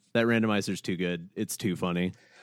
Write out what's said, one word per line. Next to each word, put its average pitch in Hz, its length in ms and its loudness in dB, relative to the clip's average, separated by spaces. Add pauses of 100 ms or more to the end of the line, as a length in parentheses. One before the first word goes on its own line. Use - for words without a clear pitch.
(140)
that 117 100 4
randomizer's 110 560 2
too 95 160 -4
good. 87 400 -2
It's 107 220 -6
too 90 180 -2
funny. 87 360 0 (300)